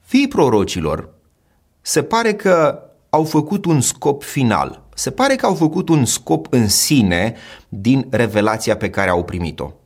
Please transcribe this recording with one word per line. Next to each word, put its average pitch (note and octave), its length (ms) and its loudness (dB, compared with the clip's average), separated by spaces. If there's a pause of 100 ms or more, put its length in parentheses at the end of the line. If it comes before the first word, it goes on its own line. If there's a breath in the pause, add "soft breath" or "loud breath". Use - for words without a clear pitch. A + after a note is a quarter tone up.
Fiii C4+ 280 0
prorocilor F#2+ 840 0 (680)
se - 220 -2
pare A3+ 320 0
că E3+ 480 2 (280)
au D#3 140 2
făcut G3 400 -2
un D#3+ 160 2
scop C#3+ 420 -2
final. G2 600 -2 (120)
Se - 160 -6
pare C4+ 240 0
că C4 120 -2
au G3 80 2
făcut D#3+ 340 -2
un D3+ 160 4
scop D#3 460 -4
în A#2 180 2
sine G#2 680 2 (340 loud breath)
din A#2 420 0
revelația G#2+ 680 0
pe G2 140 -4
care F#2+ 200 -2
au F2 140 0
primit-o. D#2+ 480 -8 (140)